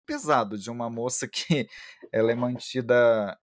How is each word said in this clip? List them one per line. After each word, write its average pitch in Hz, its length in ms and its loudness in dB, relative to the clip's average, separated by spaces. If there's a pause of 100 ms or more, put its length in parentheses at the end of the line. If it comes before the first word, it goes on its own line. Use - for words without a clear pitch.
pesado, 139 500 0
de 104 140 -10
uma 117 180 -6
moça 117 400 -4
que 139 400 -2 (200)
<laughs> - 220 -20
ela 113 220 2
é - 20 -4
mantida, 120 1120 2